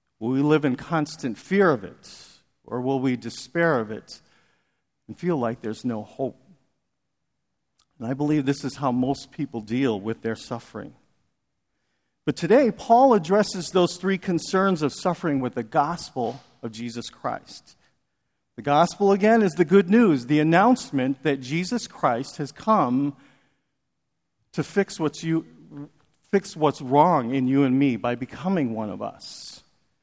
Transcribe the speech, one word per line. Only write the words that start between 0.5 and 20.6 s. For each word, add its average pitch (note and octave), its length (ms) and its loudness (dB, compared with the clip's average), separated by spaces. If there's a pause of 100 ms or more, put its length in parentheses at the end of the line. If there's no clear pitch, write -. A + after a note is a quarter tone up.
in B2+ 100 2
constant D3 600 -6
fear F#3+ 320 2
of A#2+ 140 0
it? - 260 -20 (560)
Or A#2 160 -8
will C3+ 180 -2
we B2+ 160 0
despair C3 640 -2
of A2 120 -6
it - 280 -14 (880)
and - 100 -16
feel E3+ 200 -2
like A#2+ 240 -4
there's G#2+ 240 -8
no A2+ 180 -4
hope? - 380 -8 (1600)
And A2+ 80 -10
I B2+ 60 -4
believe D3 320 0
this C#3+ 200 -2
is C3 100 -6
how C3+ 160 -2
most B2+ 400 -2
people C3 300 -8
deal A2+ 380 -2
with A2 220 -8
their A2+ 140 -4
suffering. - 580 -12 (1300)
But D3+ 80 -2
today, A3 360 2
Paul B3 420 4
addresses G3 560 0
those F3+ 260 2
three F#3+ 220 -2
concerns F#3+ 640 0
of C#3+ 100 0
suffering E3 480 -2
with B2+ 160 -4
the A#2+ 80 -6
gospel D3 800 -2 (200)
of A2+ 120 -8
Jesus A#2 360 -10
Christ. - 680 -12 (800)
The A#2 60 -14
gospel, E3+ 500 2
again, G#3+ 280 4
is F#3 120 2
the F3+ 100 2
good F3 260 4
news, F#3 360 4
the D3+ 160 2
announcement D#3+ 840 2